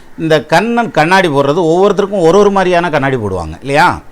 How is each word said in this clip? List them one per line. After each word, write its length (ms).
இந்த 260
கண்ணன் 460
கண்ணாடி 360
போடுறது 340
ஒவ்வொருத்தருக்கும் 600
ஒரு 160
ஒரு 140
மாதிரியான 380
கண்ணாடி 260
போடுவாங்க 440
இல்லையா? 420